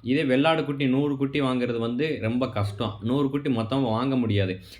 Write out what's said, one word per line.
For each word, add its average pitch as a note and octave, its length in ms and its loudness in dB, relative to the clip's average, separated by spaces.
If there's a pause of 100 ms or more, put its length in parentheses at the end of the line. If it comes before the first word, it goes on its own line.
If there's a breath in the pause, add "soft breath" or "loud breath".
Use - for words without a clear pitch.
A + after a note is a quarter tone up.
இதே C3 220 0
வெள்ளாடு C#3+ 420 4
குட்டி C#3 220 -2
நூறு C#3 300 2
குட்டி C#3 240 0
வாங்குறது B2 360 0
வந்து A#2+ 440 -2
ரொம்ப B2 280 0
கஷ்டம். G#2 520 -4
நூறு C3 280 0
குட்டி C#3+ 200 -2
மொத்தமா A#2 320 0
வாங்க B2 340 0
முடியாது. G2+ 380 2 (260 loud breath)